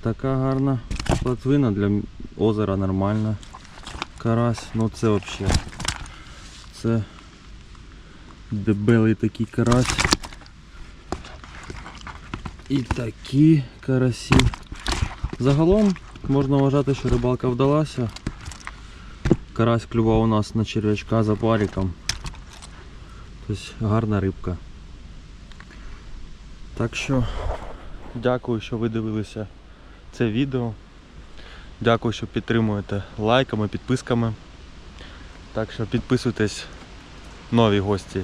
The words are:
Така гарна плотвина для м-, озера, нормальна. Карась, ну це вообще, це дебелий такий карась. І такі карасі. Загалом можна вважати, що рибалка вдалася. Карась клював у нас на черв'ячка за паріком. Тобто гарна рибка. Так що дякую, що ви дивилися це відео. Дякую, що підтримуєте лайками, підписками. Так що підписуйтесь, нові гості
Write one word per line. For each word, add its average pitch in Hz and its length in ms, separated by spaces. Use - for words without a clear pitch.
Така 131 340
гарна 135 420
плотвина 127 480
для 101 160
м-, 101 160
озера, 104 400
нормальна. 98 600
Карась, 117 560
ну 113 200
це 117 140
вообще, 98 400
це 113 300
дебелий 110 640
такий 110 320
карась. 120 520
І 135 140
такі 139 800
карасі. 127 540
Загалом 170 580
можна 139 280
вважати, 139 380
що - 140
рибалка 123 400
вдалася. 135 640
Карась 117 320
клював 113 360
у 113 60
нас 107 280
на 113 100
черв'ячка 107 580
за 107 140
паріком. 104 560
Тобто - 420
гарна 107 320
рибка. 90 360
Так 117 200
що 131 280
дякую, 123 460
що - 160
ви 113 120
дивилися 110 580
це 117 180
відео. 123 420
Дякую, 113 320
що - 140
підтримуєте 104 760
лайками, 110 500
підписками. 117 640
Так 110 200
що 113 140
підписуйтесь, 117 800
нові 110 280
гості 98 440